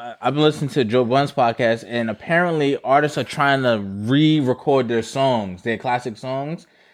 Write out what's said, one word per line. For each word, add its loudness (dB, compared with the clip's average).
I've 0
been 2
listening 2
to 2
Joe 2
Budden's 0
podcast, 0
and -4
apparently 0
artists 2
are -4
trying 0
to 2
re-record 2
their 0
songs, -2
their -4
classic -4
songs. -8